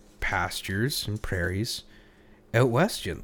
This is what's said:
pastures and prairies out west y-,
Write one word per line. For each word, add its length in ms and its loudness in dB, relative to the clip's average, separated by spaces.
pastures 880 -2
and 160 -4
prairies 640 -2
out 160 6
west 380 2
y-, 160 -4